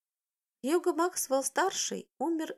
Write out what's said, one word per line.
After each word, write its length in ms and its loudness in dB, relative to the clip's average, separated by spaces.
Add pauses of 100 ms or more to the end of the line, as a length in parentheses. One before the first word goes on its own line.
(640)
Хьюго 300 2
Максвелл-старший 1160 0 (100)
умер 400 -2